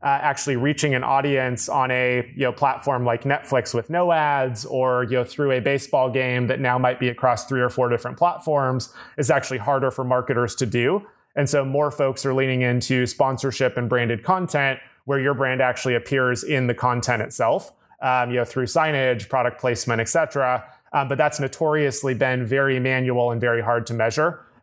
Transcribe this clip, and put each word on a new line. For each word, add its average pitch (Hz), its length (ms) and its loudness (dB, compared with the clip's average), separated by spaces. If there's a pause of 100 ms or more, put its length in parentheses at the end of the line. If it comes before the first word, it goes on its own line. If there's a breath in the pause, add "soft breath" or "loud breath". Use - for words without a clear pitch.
actually 139 540 0
reaching 143 380 0
an 127 100 0
audience 131 640 0
on 131 220 0
a, 123 440 0
you 135 100 -2
know, 123 80 0
platform 131 520 0
like 120 200 0
Netflix 139 500 0
with 117 160 -2
no 175 220 2
ads, 139 520 0
or, 127 400 0
you 120 120 -2
know, 123 80 2
through 139 280 0
a 127 80 2
baseball 135 500 0
game 127 360 0
that 127 140 -2
now 127 180 2
might 127 200 2
be 123 120 0
across 120 340 0
three 135 160 -2
or 123 80 2
four 123 220 0
different 123 260 -2
platforms, 147 760 0 (240 loud breath)
is 147 120 0
actually 131 280 0
harder 131 320 0
for 131 140 -4
marketers 123 500 0
to - 100 0
do. 127 420 0 (300 soft breath)
And 139 140 2
so 143 140 2
more 143 260 0
folks 135 340 -2
are 135 80 0
leaning 131 300 2
into 123 420 0
sponsorship 131 720 0
and 120 140 -2
branded 117 340 0
content 147 560 0 (240 loud breath)
where 139 140 0
your 135 160 2
brand 131 280 0
actually 127 320 0
appears 123 500 0
in 131 220 0
the 120 80 2
content 120 480 0
itself, - 500 -2 (300 soft breath)
um, 127 280 0
you 123 60 0
know, 120 80 2
through 127 220 -2
signage, 135 640 0
product 123 300 0
placement, 120 440 0
et 113 60 -2
cetera. 131 540 0 (300 loud breath)
Um, 139 160 0
but 139 80 -2
that's 147 240 2
notoriously 143 720 0
been 127 340 0
very 135 320 2
manual 127 520 0
and 117 100 -2
very 117 220 2
hard 113 240 0
to 117 80 -6
measure. 135 500 0 (180 loud breath)